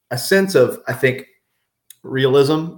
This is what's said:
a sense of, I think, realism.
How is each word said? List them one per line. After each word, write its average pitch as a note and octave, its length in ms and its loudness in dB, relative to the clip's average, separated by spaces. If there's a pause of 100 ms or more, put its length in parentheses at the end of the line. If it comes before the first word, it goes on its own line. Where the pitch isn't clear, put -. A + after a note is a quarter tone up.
(100)
a B2+ 80 -8
sense F#3+ 380 0
of, B2 320 2
I A#2 40 -4
think, - 360 -4 (720)
realism. C#3 760 0